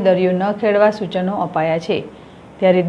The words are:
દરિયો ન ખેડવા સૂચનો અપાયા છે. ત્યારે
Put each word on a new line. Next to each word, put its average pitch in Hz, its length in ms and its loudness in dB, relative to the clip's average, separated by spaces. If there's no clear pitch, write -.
દરિયો 185 260 2
ન 180 100 -2
ખેડવા 208 300 4
સૂચનો 185 520 -4
અપાયા 165 420 -2
છે. 185 120 -2
ત્યારે 185 300 4